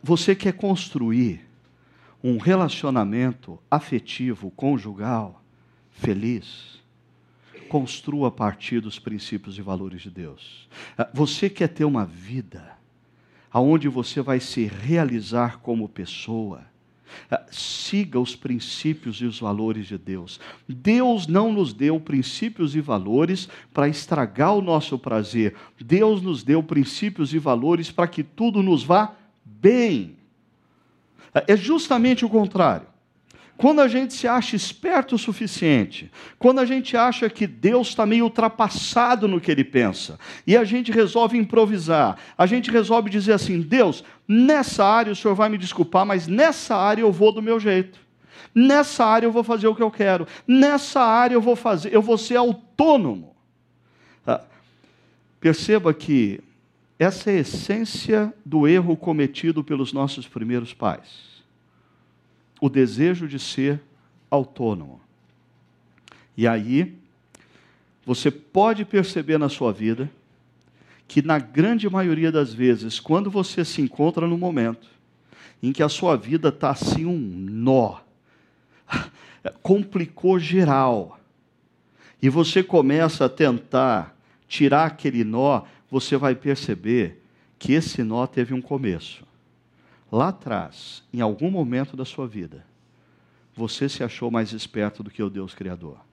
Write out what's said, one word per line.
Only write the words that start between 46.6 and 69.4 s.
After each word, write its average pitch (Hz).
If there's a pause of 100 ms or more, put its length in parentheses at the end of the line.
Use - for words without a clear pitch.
área 208
eu 214
vou 202
do 214
meu 226
jeito. 185 (560)
Nessa 269
área 226
eu 226
vou 233
fazer 220
o 220
que 233
eu 214
quero. 185 (220)
Nessa 277
área 240
eu 233
vou 240
fazer, 214
eu 214
vou 220
ser 240
autônomo." 240 (880)
Ah, - (1000)
perceba 170
que 120 (560)
essa 190
é 202
a 170
essência 214 (100)
do 147
erro 175
cometido 156
pelos 135
nossos 139
primeiros 117
pais. - (1300)
O 139
desejo 139
de 139
ser 143 (480)
autônomo. 101 (1400)
E 113
aí, 120 (1080)
você 123
pode 208
perceber 165
na 143